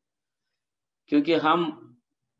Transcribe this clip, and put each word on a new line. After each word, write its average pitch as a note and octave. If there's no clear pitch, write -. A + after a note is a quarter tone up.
क्योंकि D3
हम D#3